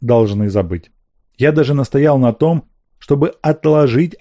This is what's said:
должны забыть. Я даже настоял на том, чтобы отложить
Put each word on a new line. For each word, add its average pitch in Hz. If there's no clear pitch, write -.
должны 107
забыть. 90
Я 147
даже 147
настоял 139
на 123
том, 160
чтобы 143
отложить 151